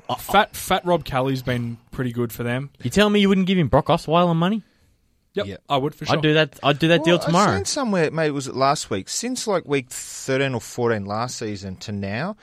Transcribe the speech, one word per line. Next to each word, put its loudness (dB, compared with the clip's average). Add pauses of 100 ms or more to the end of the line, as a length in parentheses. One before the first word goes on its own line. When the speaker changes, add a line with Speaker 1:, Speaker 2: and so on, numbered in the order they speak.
Speaker 1:
I -2
Speaker 2:
Fat, 0
Fat -2
Rob 2
Kelly's -2
been -4 (140)
pretty -4
good -4
for -8
them. -4 (120)
Speaker 1:
You -4
tell 4
me 4
you 6
wouldn't 4
give 2
him 4
Brock 2
Osweiler 2
money? 0 (680)
Speaker 2:
Yep, -4
Speaker 3:
Yeah. -10 (120)
Speaker 2:
I 0
would -2
for -12
sure. 2
Speaker 1:
I'd 0
do 4
that. 2
I'd 2
do 2
that 4
deal 4
Speaker 3:
Well, -2
Speaker 1:
tomorrow. 4
Speaker 3:
I 2
seen -2
somewhere, 0
mate, 0
was -6
it -10
last 0
week? -4
Since, -6
like, -2
week -2
thirteen -4
or -2
fourteen -2
last -4
season -8
to -10
now, -6